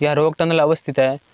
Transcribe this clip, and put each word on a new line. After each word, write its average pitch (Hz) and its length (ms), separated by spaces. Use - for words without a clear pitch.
या 147 120
रॉक 156 260
टनल 165 200
अवस्थित 151 400
है? 131 180